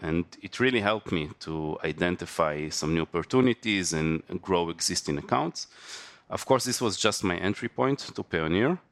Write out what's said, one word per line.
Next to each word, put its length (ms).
and 240
it 180
really 200
helped 300
me 200
to 420
identify 840
some 240
new 100
opportunities 920
and 280
grow 260
existing 480
accounts. 500
Of 160
course, 200
this 180
was 160
just 260
my 120
entry 340
point 300
to 220
Payoneer 560